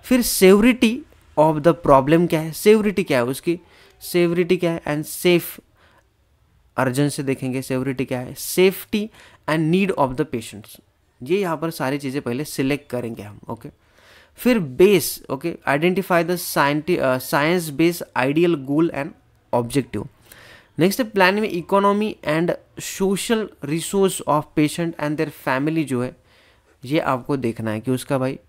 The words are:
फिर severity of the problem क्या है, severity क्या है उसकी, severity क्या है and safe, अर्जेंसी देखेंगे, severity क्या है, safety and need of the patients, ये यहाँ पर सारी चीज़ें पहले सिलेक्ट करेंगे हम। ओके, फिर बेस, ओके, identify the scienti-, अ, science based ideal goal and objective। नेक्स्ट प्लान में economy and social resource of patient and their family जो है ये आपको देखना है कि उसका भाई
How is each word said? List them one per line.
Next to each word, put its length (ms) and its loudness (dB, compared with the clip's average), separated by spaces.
फिर 180 2
severity 760 6
of 200 4
the 160 4
problem 420 6
क्या 120 -2
है, 120 -8
severity 520 2
क्या 140 0
है 60 2
उसकी, 360 -4
severity 580 0
क्या 120 0
है 120 -8
and 200 -4
safe, 560 0
अर्जेंसी 460 0
देखेंगे, 400 -4
severity 440 -4
क्या 140 -6
है, 140 -12
safety 760 0
and 260 2
need 240 2
of 180 0
the 180 -2
patients, 460 -12
ये 180 0
यहाँ 160 -2
पर 140 -4
सारी 280 -4
चीज़ें 240 -6
पहले 220 -4
सिलेक्ट 460 -4
करेंगे 320 -6
हम। 260 -16
ओके, 200 -12
फिर 220 2
बेस, 720 2
ओके, 260 -6
identify 360 0
the 220 0
scienti-, 720 -2
अ, 200 0
science 600 -2
based 220 0
ideal 520 0
goal 240 0
and 140 -6
objective। 520 -2
नेक्स्ट 240 2
प्लान 320 4
में 160 -2
economy 640 0
and 280 0
social 680 -2
resource 640 0
of 0 -
patient 640 0
and 40 -14
their 340 -4
family 360 0
जो 180 -2
है 140 -8
ये 140 -2
आपको 380 -2
देखना 340 -4
है 100 -4
कि 100 -4
उसका 280 -2
भाई 200 -4